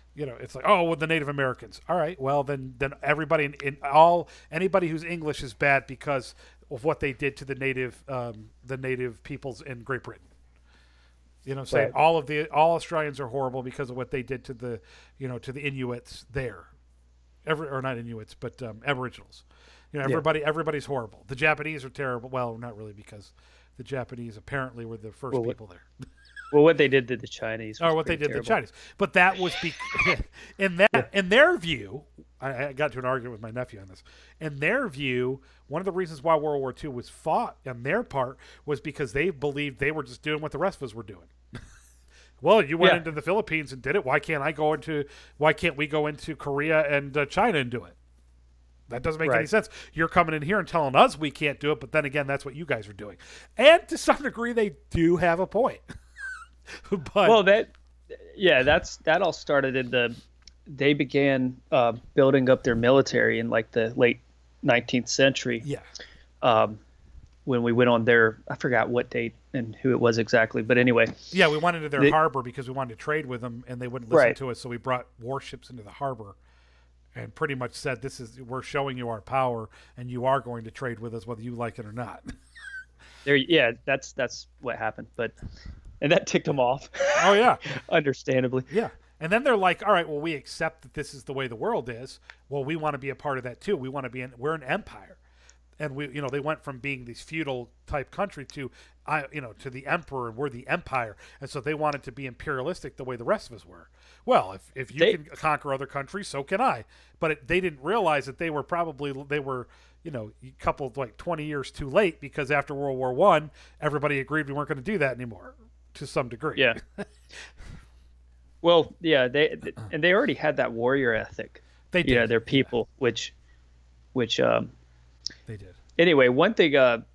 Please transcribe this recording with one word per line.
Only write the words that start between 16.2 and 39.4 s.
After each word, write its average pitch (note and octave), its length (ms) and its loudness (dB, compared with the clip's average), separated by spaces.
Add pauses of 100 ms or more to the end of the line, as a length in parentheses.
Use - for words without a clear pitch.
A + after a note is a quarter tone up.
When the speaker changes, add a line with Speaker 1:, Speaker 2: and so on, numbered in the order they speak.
Speaker 1:
there. A2 360 -8 (800)
Every, D3+ 240 -4
or C3+ 120 -6
not B2+ 160 -6
Inuits, A#2 360 -14
but, - 280 -12
um, A2 240 -12
Aboriginals. B2+ 580 -6 (500)
You D3 60 -6
know, C3+ 80 -2
Speaker 2:
Yeah. C3+ 60 0
Speaker 1:
everybody, D#3 300 2
everybody's D3+ 440 -2
horrible. A#2+ 400 -8
The C3+ 80 -10
Japanese D3 500 0
are B2+ 40 -16
terrible. B2 380 -6
Well, B2 300 -4
not A#2 180 -14
really, G#2+ 160 -14
because G#2 400 -20 (460)
the B2+ 60 -16
Japanese A#2+ 520 -10
apparently A#2+ 480 -8
were A2+ 140 -10
the G#2+ 160 -16
first C3 220 -8
Speaker 2:
Well, A#2+ 80 -2
what A2+ 120 -4
Speaker 1:
people G#2+ 120 -18
there. F2 160 -20 (180)
<laughs> - 60 -16 (460)
Speaker 2:
Well, D3 100 8
what D#3+ 140 8
they C#3+ 100 6
did C3 220 2
to B2 80 -4
the A#2 100 -14
Chinese A2 540 -10
Speaker 1:
Or E3 60 2
Speaker 2:
was D#3+ 80 4
Speaker 1:
what D#3+ 100 0
they E3+ 100 -2
Speaker 2:
pretty C#3+ 160 -2
Speaker 1:
did A#2+ 60 -6
to - 20 -2
the A#2 80 -6
Speaker 2:
terrible. E3+ 220 0
Speaker 1:
Chinese. - 280 -20
But G3 160 -2
that F#3 240 6
was F3+ 240 -2
bec-, - 640 -2 (160)
<laughs> - 160 -20
in F#3 200 0
that, G3 160 8
Speaker 2:
Yeah. A#3 180 2
Speaker 1:
in F#3+ 160 0
their D4 300 6
view, C3+ 460 -6 (360)
I, C3+ 280 -4
I C#3 60 -8
got D3 200 -2
to B2+ 60 -8
an B2+ 60 -6
argument B2+ 280 -2
with G#2 80 -16
my A2 100 -12
nephew A#2 300 -10
on G2 80 -20
this. F#2+ 120 -20 (380)
In D#3 200 -8
their A3 280 0
view, C3 540 -2 (260)
one D#3 140 -6
of F#3+ 40 -12
the F#3+ 60 -2
reasons E3 320 -6
why E3 140 4
World D3 240 -2
War C3 100 -4
Two - 180 -12
was A#2+ 200 -10
fought G3 480 -4 (100)
on A#2+ 160 -10
their F3+ 180 0
part C3 360 -4 (280)
was D3 140 -4
because C#3+ 320 -8
they D3 180 0
believed C#3+ 500 -4